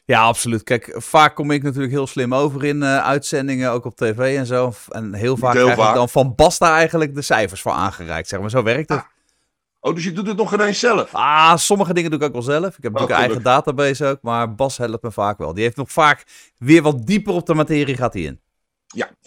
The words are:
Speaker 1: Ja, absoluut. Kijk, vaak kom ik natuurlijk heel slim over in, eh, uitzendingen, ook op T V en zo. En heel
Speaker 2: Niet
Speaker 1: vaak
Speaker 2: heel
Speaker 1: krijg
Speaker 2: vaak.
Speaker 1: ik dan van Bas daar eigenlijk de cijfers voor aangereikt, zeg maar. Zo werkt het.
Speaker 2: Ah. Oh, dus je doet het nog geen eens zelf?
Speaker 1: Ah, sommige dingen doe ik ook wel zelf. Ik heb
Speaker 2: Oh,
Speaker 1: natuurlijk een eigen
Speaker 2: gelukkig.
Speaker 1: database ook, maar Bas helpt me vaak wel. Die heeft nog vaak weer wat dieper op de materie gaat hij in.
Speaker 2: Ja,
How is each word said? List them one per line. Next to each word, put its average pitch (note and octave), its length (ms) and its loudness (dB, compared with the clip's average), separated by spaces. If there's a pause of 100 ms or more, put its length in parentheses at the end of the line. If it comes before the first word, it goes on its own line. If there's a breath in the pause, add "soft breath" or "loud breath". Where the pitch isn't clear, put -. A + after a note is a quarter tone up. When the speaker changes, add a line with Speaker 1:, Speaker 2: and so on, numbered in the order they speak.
Speaker 1:
Ja, A#2 180 2
absoluut. A2+ 400 0
Kijk, - 340 -4
vaak D3+ 380 4
kom D3 160 -4
ik C#3+ 120 -2
natuurlijk C3+ 300 -4
heel C#3 140 -2
slim B2+ 280 -2
over C#3 300 0
in, D3 180 -2
eh, C#3 240 0
uitzendingen, C3+ 640 -2
ook A#2+ 140 -4
op A#2 120 -12
T - 80 -4
V A2 140 -2
en C3+ 280 0
zo. B2 260 0 (160)
En G#2+ 260 -8
heel A2 180 -2
Speaker 2:
Niet B2+ 80 -4
Speaker 1:
vaak B2 140 2
Speaker 2:
heel B2 80 4
Speaker 1:
krijg A#2+ 160 4
Speaker 2:
vaak. A2 100 4
Speaker 1:
ik A2 60 4
dan B2 140 2
van C3 260 0
Bas E3 240 4
daar E3+ 180 4
eigenlijk D#3+ 380 0
de C#3+ 80 -8
cijfers G#2+ 400 -2
voor G2 100 -2
aangereikt, E2 560 -4
zeg G2 120 -6
maar. G#2 100 -6
Zo B2 120 0
werkt A#2+ 260 -2
het. D3 100 -2
Speaker 2:
Ah. - 140 -16 (680)
Oh, D#3+ 140 -2
dus E3 100 -8
je F#3 80 -6
doet F#3 140 -6
het G#3+ 100 -6
nog G3+ 120 -2
geen G#3 120 -2
eens G#3 180 0
zelf? A3+ 360 0
Speaker 1:
Ah, D#3 420 6
sommige F#3+ 380 0
dingen E3+ 160 -2
doe D3+ 100 -2
ik D3+ 60 -2
ook C3+ 60 -4
wel A#2+ 100 -8
zelf. D3+ 340 -2
Ik - 60 -20
heb A2 120 -6
Speaker 2:
Oh, - 60 -2
Speaker 1:
natuurlijk C3 100 0
een A2 60 2
eigen A2+ 260 0
Speaker 2:
gelukkig. B2+ 220 4
Speaker 1:
database C#3+ 420 -2
ook, C#3 160 -2
maar A#2 320 -4
Bas C3 220 -2
helpt A#2 260 -6
me A#2 80 -8
vaak G#2 280 -2
wel. D#2 160 -8
Die G2 100 -4
heeft A#2 120 -2
nog C3 160 -8
vaak D3+ 320 2 (320 soft breath)
weer D3+ 260 6
wat C#3 240 0
dieper G#3 260 0
op - 140 -2
de E3+ 80 2
materie D3 420 0
gaat B2 160 -2
hij F#2+ 100 -6
in. C#2 180 -8 (460)
Speaker 2:
Ja, - 240 -8 (160 soft breath)